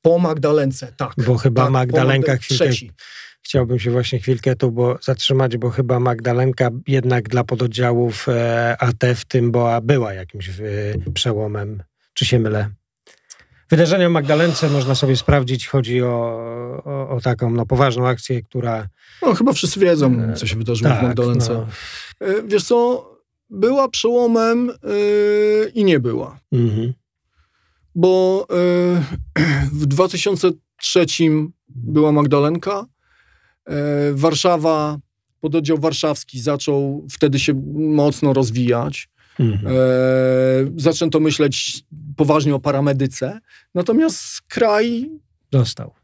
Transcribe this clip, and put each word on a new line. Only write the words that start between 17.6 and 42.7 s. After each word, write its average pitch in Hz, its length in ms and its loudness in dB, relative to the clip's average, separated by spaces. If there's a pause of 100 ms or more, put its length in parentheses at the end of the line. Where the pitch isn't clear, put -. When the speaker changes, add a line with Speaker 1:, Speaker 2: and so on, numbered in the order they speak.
Speaker 2:
poważną 127 420 0
akcję, 123 340 -4
która 113 460 -6 (340)
Speaker 1:
No, 277 120 2
chyba 233 200 2
wszyscy - 260 -4
wiedzą, 151 400 4 (100)
Speaker 2:
E, 110 40 -4
Speaker 1:
co 110 140 -6
się 98 80 -4
wydarzyło 113 360 -2
w - 20 2
Speaker 2:
tak, 120 100 0
Speaker 1:
Magdalence. 120 500 0
Speaker 2:
no. 113 140 -6 (600)
Speaker 1:
E, 202 200 -2
wiesz 202 160 0
co, 240 460 0 (400)
była 254 400 2
przełomem, 233 800 2
e, 208 1000 0
i 226 140 0
nie 175 160 4
była. 123 400 -4 (120)
Speaker 2:
Mhm. 120 420 0 (1000)
Speaker 1:
Bo, 185 520 4 (920)
e, 151 60 2 (280)
<clears throat> 147 100 -4
w 151 40 0
dwa 143 220 2
tysiące 185 420 -2 (320)
trzecim 160 720 0 (160)
była 151 420 0
Magdalenka. 151 760 0 (800)
E, - 80 -10 (400)
Warszawa, 151 840 2 (440)
pododdział 156 360 0
warszawski 151 600 -2
zaczął 139 720 -2
wtedy 139 300 0
się 135 220 -2 (140)
mocno 147 580 2
rozwijać. 123 760 -2 (300)
Speaker 2:
Mhm. 104 280 0
Speaker 1:
E, 131 120 2 (1000)
zaczęto 160 420 0
myśleć 151 640 0 (320)
poważnie 147 400 2
o 135 40 -2
paramedyce. 139 800 -2 (360)